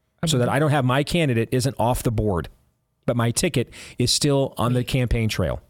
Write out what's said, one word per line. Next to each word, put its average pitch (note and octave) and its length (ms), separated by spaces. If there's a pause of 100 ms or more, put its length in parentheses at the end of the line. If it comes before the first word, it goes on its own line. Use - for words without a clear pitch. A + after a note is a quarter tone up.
(260)
so D#3 120
that A#2+ 120
I A#2+ 100
don't D3+ 120
have, C#3+ 120
my B2+ 200
candidate C3 500
isn't B2 260
off A#2 240
the B2+ 80
board, G#2 380 (560)
but A#2+ 100
my A#2+ 160
ticket B2+ 380 (280)
is A#2+ 140
still C#3 460
on A#2+ 160
the B2 100
campaign A#2 460
trail. C#2 400